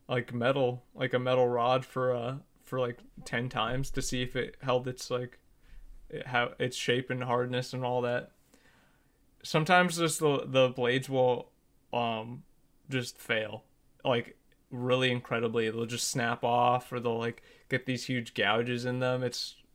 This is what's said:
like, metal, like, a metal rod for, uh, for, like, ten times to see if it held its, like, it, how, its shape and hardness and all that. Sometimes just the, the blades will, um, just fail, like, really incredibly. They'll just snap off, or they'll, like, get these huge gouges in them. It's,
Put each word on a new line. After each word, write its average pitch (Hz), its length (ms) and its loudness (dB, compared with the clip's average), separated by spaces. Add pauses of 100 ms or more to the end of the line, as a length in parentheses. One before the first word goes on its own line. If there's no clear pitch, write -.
like, 123 240 -2
metal, 123 500 2 (120)
like, 131 180 -2
a 123 60 2
metal 127 280 4
rod 123 380 2
for, 127 300 0
uh, 120 200 -4 (300)
for, 127 140 -4
like, 123 180 -2 (280)
ten 120 220 -2
times 127 440 -2
to 131 100 -2
see 123 220 -2
if 123 120 -6
it - 260 -4
held 127 260 0
its, 127 240 -8
like, 123 260 -4 (720)
it, - 180 -12
how, 123 320 2
its 127 160 -2
shape 127 340 0
and 127 140 -4
hardness 123 500 0
and 127 120 -4
all 123 160 0
that. 123 300 -2 (1120)
Sometimes 170 540 4
just 165 220 0
the, 143 260 2
the 131 240 6
blades 127 400 0
will, 127 420 2 (420)
um, 117 500 -4 (460)
just 127 280 -4
fail, 110 460 -2 (420)
like, 120 320 0 (320)
really 127 420 2
incredibly. 117 580 0
They'll 117 160 -2
just 117 240 -4
snap 117 340 -2
off, 123 480 4
or 123 80 -4
they'll, 117 180 0
like, 117 240 -4 (280)
get 127 160 -2
these 127 200 -4
huge 123 280 -4
gouges 120 520 2
in 123 140 -2
them. 127 240 0
It's, - 320 -6 (200)